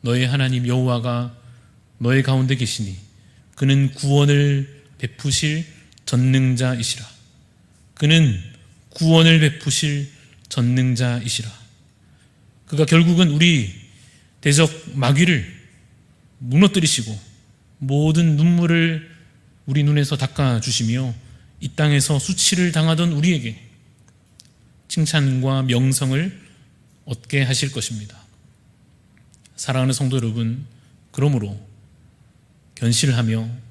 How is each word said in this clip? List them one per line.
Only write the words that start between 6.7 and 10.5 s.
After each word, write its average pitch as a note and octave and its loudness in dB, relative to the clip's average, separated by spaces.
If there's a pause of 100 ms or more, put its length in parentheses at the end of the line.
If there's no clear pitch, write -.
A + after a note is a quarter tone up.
그는 D3+ 4 (500)
구원을 E3 6
베푸실 C#3+ -2 (380)
전능자이시라." A#2+ -2 (1160)